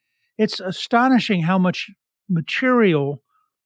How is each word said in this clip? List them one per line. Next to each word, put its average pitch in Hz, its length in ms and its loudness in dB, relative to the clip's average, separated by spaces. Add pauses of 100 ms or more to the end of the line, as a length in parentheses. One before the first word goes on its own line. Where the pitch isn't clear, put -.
(380)
it's 214 240 -2
astonishing 220 840 0
how 185 140 0
much 185 320 -2 (400)
material 165 920 0 (440)